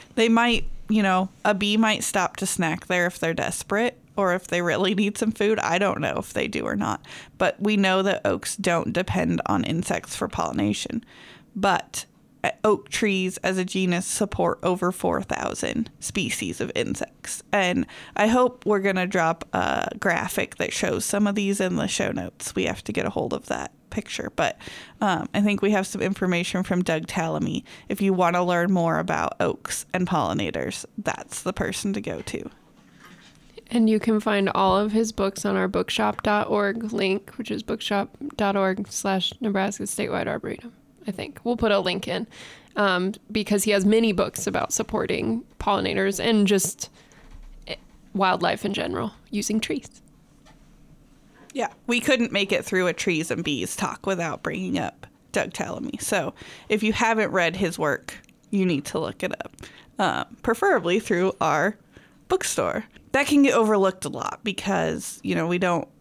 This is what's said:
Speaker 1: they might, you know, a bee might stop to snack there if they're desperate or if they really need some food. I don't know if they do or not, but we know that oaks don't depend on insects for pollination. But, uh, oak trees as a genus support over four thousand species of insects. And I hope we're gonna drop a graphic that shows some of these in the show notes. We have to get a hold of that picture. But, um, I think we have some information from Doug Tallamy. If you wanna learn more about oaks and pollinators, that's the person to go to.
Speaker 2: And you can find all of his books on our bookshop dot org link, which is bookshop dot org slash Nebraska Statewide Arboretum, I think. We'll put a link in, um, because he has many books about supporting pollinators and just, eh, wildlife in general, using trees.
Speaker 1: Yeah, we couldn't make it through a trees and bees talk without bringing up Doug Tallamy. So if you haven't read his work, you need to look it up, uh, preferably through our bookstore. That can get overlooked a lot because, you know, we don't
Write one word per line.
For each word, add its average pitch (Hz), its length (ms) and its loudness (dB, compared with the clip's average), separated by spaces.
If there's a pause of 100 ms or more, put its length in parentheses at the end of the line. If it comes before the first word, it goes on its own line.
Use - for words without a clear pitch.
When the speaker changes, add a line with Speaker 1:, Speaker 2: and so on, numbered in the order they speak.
(160)
Speaker 1:
they 233 120 6
might, 233 380 4 (240)
you 214 120 4
know, 190 280 4 (160)
a 208 80 6
bee 208 240 2
might 220 260 2
stop - 320 0
to 190 100 -2
snack 170 420 -2
there 175 180 2
if 175 120 -4
they're 165 140 0
desperate - 680 -2 (200)
or 185 160 4
if 180 140 -4
they 175 120 0
really 175 340 2
need 202 220 0
some 220 160 0
food. 208 260 2
I 175 200 0
don't 196 240 0
know - 160 -2
if - 160 -8
they - 120 0
do - 200 -4
or - 100 -2
not, - 240 -2 (380)
but - 200 2
we 208 200 2
know 190 240 4
that 196 240 0
oaks - 300 -2
don't 175 360 0
depend 175 540 0
on - 180 2
insects - 500 -2
for - 140 -4
pollination. - 800 -2 (500)
But, - 480 0 (400)
uh, - 60 0 (140)
oak - 260 2
trees 190 480 0
as 185 180 0
a 185 80 0
genus 180 400 0
support - 580 0
over 180 300 0
four - 300 -2
thousand - 680 -4 (120)
species - 600 -4
of - 140 -4
insects. - 760 -6
And 180 360 0 (280)
I 208 120 4
hope 247 400 2
we're 208 140 4
gonna 190 260 0
drop 165 480 0
a 69 340 0 (100)
graphic - 580 -2
that - 180 -2
shows - 320 -2
some 208 200 2
of 202 80 0
these 196 280 0
in 180 140 0
the 156 120 -2
show - 240 -2
notes. - 420 -8
We 87 120 0
have - 180 -4
to - 80 -6
get - 140 -2
a - 40 -2
hold - 220 -4
of 71 140 -6
that 64 260 -6 (160)
picture. - 460 -8
But, - 240 0 (420)
um, 190 320 0
I - 80 0
think 202 220 2
we 202 80 4
have 190 160 2
some - 160 -6
information 180 600 0
from 180 180 0
Doug 165 240 0
Tallamy. 160 560 -2 (260)
If 196 140 -2
you 196 100 4
wanna 180 320 4
learn 175 280 2
more 165 260 4
about 160 400 0
oaks - 560 -2
and 180 120 0
pollinators, 92 800 -2 (140)
that's - 440 -6
the 185 100 -2
person - 400 -4
to 208 80 -4
go - 220 -6
to. - 280 -8 (1200)
Speaker 2:
And 226 180 6
you 214 120 4
can 214 180 4
find 202 320 2
all 190 260 4
of 208 140 2
his 220 220 2
books 196 320 -2
on 196 100 2
our 185 140 2
bookshop 202 560 0
dot 208 260 2
org 214 420 0
link, 190 440 0
which 220 160 -8
is 214 100 -4
bookshop - 480 -2 (260)
dot 202 200 2
org 196 320 0
slash 190 520 -2
Nebraska 202 440 -2
Statewide - 420 -2
Arboretum, - 460 -6 (340)
I 202 60 -4
think. - 320 -10
We'll 240 120 0
put 226 140 2
a 202 80 4
link 180 300 -2
in, - 180 -4 (480)
um, 190 380 2 (180)
because 208 320 0
he 214 80 2
has 202 140 4
many 220 260 6
books 185 380 -2
about - 240 -2
supporting - 720 -2 (160)
pollinators 196 580 0
and 208 300 4
just, 190 420 0 (800)
eh, - 80 -10 (360)
wildlife 185 520 2
in 202 100 -2
general, - 380 -4 (180)
using 214 300 0
trees. - 280 -4 (1700)
Speaker 1:
Yeah, 233 120 0 (180)
we 240 140 2
couldn't 262 320 2
make 196 180 0
it - 140 2
through 185 240 2
a 160 40 2
trees 165 380 -2
and 170 140 -2
bees 139 320 -4
talk - 300 -6
without 170 360 -2
bringing 185 340 -4
up - 300 -6 (240)
Doug - 220 -2
Tallamy. - 500 -8
So 180 320 -2 (340)
if 214 140 0
you 214 100 2
haven't 220 380 2
read 175 240 2
his 185 240 -2
work, - 400 -2 (320)
you 190 160 2
need 147 200 0
to - 120 -4
look - 240 -6
it - 80 -4 (100)
up, - 120 -10 (480)
uh, 131 240 0 (180)
preferably 226 560 2
through 190 420 2
our 156 380 2 (480)
bookstore. - 580 0 (280)
That 277 160 2
can 285 160 6
get 277 100 6
overlooked 196 500 4
a - 40 -6
lot - 340 -6
because, 180 800 -2
you 185 140 -2
know, 165 100 0
we 175 120 0
don't 175 280 0 (140)